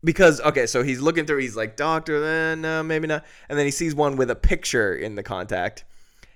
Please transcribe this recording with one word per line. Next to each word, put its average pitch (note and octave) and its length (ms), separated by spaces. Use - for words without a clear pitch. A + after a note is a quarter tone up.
Because, D#3+ 360
okay, D3 260
so B2 160
he's C3 160
looking D#3 280
through, D3+ 120
he's B2+ 160
like, A2 220
"Doctor, D#3 420
then, D#3+ 460
uh, D#3+ 180
maybe D#3+ 240
not." D#3 180
And C#3+ 80
then C#3+ 100
he C#3+ 40
sees D#3 240
one C#3+ 220
with C3 140
a A#2 40
picture A2+ 580
in F2+ 220
the G2+ 80
contact. F#2+ 640